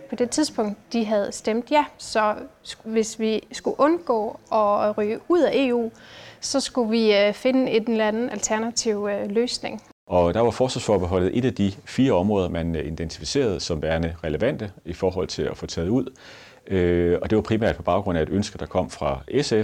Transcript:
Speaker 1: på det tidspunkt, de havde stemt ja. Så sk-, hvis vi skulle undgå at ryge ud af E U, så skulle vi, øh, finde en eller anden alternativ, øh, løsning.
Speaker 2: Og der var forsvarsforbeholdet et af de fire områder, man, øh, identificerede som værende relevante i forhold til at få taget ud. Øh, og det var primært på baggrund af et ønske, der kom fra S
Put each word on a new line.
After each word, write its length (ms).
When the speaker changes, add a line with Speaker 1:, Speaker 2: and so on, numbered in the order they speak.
Speaker 1:
på 60
det 160
tidspunkt, 480
de 120
havde 280
stemt 380
ja. 140
Så 360
sk-, 260
hvis 300
vi 200
skulle 280
undgå 600
at 460
ryge 200
ud 120
af 140
E 200
U, 160
så 200
skulle 300
vi, 260
øh, 160
finde 380
en 200
eller 180
anden 220
alternativ, 840
øh, 180
løsning. 520
Speaker 2:
Og 280
der 60
var 100
forsvarsforbeholdet 880
et 60
af 100
de 180
fire 280
områder, 360
man, 280
øh, 100
identificerede 760
som 220
værende 320
relevante 480
i 80
forhold 360
til 140
at 140
få 100
taget 220
ud. 180
Øh, 520
og 80
det 60
var 60
primært 340
på 60
baggrund 360
af 40
et 60
ønske, 300
der 80
kom 240
fra 300
S 100